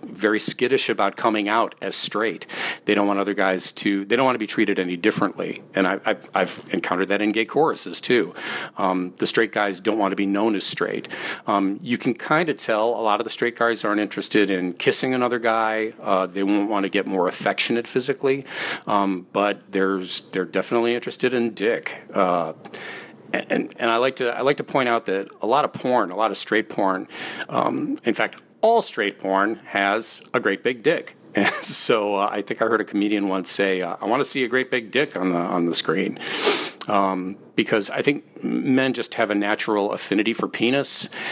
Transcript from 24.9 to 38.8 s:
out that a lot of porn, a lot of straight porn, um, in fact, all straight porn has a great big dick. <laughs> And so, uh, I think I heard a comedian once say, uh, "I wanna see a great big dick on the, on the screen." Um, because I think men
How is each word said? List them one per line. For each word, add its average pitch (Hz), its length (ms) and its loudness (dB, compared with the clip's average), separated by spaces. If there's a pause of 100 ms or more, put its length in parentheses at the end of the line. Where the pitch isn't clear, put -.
out 117 180 0
that 98 200 -2 (140)
a 104 60 -2
lot 131 180 4
of - 80 -4
porn, 120 380 0
a 92 40 -8
lot 107 140 2
of 101 80 -4
straight 107 320 0
porn, 95 380 0 (420)
um, - 540 -2
in 110 100 0
fact, - 260 -2 (220)
all 226 220 6
straight - 360 -2
porn 98 360 2 (100)
has - 560 0 (140)
a 123 40 4
great 98 240 0
big 120 200 -2
dick. - 380 0
<laughs> - 140 -12
And 101 160 2
so, 104 640 0
uh, 101 140 2
I 104 120 -4
think 110 180 -4
I 113 40 4
heard 113 140 2
a 104 60 0
comedian 101 420 2
once 92 220 -2
say, 95 320 2
uh, 87 180 -4
"I 98 60 -6
wanna 123 180 2
see 135 200 -2
a 120 40 -2
great 127 220 0
big 113 220 -4
dick 147 260 0
on 92 140 0
the, 87 80 2
on 87 260 0
the 82 80 0
screen." - 460 0 (680)
Um, 95 500 0 (180)
because 107 340 0
I 139 140 -2
think - 400 -2
men 131 500 2